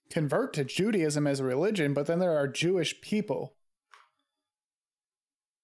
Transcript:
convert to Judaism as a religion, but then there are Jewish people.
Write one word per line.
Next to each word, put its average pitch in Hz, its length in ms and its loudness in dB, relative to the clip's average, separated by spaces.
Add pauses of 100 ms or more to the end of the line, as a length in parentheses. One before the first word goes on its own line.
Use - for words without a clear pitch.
convert 165 460 0
to 147 100 -2
Judaism 156 600 0
as 139 140 0
a 131 40 -2
religion, 147 500 0
but 143 120 0
then 170 140 0
there 175 160 2
are 143 100 2
Jewish 165 540 0
people. 208 560 -4 (2000)